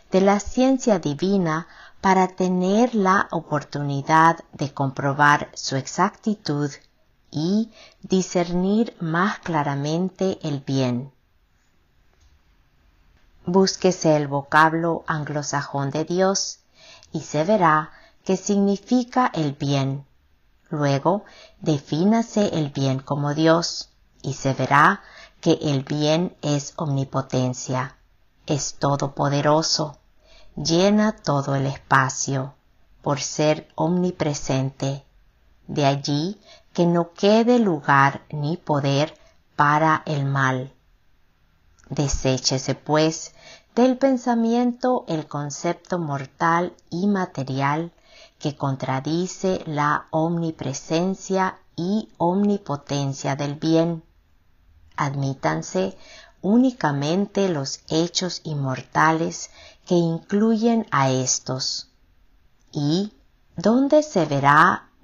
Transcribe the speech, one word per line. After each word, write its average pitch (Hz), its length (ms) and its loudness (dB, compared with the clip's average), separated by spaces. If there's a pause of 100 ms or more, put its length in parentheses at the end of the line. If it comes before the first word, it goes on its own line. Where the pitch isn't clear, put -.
(100)
de 190 100 4
la 196 180 4
ciencia 254 600 2
divina 165 680 -2 (360)
para 190 240 4
tener 185 680 0
la 190 360 2
oportunidad 151 1080 2 (120)
de 143 220 -6
comprobar 147 800 2
su - 240 -6
exactitud 151 920 -2 (600)
y 190 400 -2 (320)
discernir 185 960 0
más 175 400 -2
claramente 156 1040 -2
el 147 160 -4
bien. 135 520 -2 (2250)
Búsquese 180 720 4
el 147 120 0
vocablo 160 800 2
anglosajón 143 840 -4
de 156 140 -4
Dios 190 540 0 (540)
y 160 80 -6
se 151 240 -2
verá 165 460 2 (340)
qué 190 100 0
significa 208 960 0
el 151 200 -2
bien. 139 520 -2 (640)
Luego, 147 540 0 (380)
defínase 202 840 0 (120)
el 143 120 -2
bien 135 280 0
como 143 340 -4
Dios 160 580 2 (300)
y 135 120 -6
se 135 200 -2
verá 143 480 2 (380)
que 165 220 2
el 139 220 -2
bien 151 580 0
es 147 340 -4
omnipotencia, 135 1200 -4 (500)
es - 300 -4
todopoderoso, 143 1200 0 (560)
llena 196 580 2
todo 139 420 -2
el 135 100 0
espacio, 135 880 -2 (480)
por 143 180 -2
ser 151 560 -2
omnipresente. 147 1300 -2 (640)
De 147 180 -2
allí 147 540 -2 (340)
que 175 120 2
no 170 280 0
quede 226 460 4
lugar 143 720 2
ni 151 280 -4
poder 143 600 0 (380)
para 151 500 2
el 143 200 -4
mal. 135 480 -2 (1160)
Deséchese, 135 840 -2
pues, 156 580 -2 (420)
del 254 220 4
pensamiento 247 1120 0
el 156 200 -6
concepto 151 720 -6
mortal 165 760 -2 (140)
y 175 180 -2
material 147 840 -2 (480)
que 143 160 -6
contradice 147 1120 -4
la 147 460 -2
omnipresencia 170 1500 -2 (160)
y 196 420 -2
omnipotencia 143 1200 -2
del 147 200 -4
bien. 160 480 0 (920)
Admítanse 156 1000 -4 (440)
únicamente 196 1080 0
los 139 380 -4
hechos 170 560 -2
inmortales 156 1080 -2 (360)
que 180 100 0
incluyen 214 960 2
a 135 180 2
estos. 131 800 -4 (840)
¿Y 160 420 -2 (420)
dónde 269 480 4
se 180 220 0
verá 151 640 4 (140)